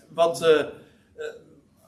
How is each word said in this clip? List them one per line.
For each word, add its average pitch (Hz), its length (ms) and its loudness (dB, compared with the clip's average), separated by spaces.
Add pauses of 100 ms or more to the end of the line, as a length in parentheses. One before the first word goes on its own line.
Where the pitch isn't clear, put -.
(100)
wat, 170 320 -2
eh, 160 180 4
eh, 139 60 -4 (1200)